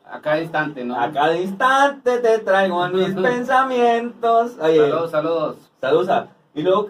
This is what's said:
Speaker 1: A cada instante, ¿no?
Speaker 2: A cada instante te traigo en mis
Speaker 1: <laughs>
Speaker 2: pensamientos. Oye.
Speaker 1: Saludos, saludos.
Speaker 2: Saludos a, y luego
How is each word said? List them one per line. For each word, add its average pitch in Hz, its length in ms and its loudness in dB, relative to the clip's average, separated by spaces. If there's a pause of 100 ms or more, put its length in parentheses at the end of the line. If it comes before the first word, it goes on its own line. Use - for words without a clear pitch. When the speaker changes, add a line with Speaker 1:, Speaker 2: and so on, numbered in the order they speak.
(100)
Speaker 1:
A - 100 -16
cada 151 200 -2
instante, 151 440 -6
¿no? 120 160 -6
Speaker 2:
A 123 120 -2
cada 151 240 0
instante 254 840 0
te 226 220 2
traigo 190 440 0
en 180 120 -2
mis 190 180 0
Speaker 1:
<laughs> 190 80 -4
Speaker 2:
pensamientos. 240 1400 0
Oye. 160 180 4 (120)
Speaker 1:
Saludos, 165 200 -2
saludos. 160 460 -2 (240)
Speaker 2:
Saludos 160 280 2
a, - 180 0 (280)
y 147 80 -6
luego 202 280 0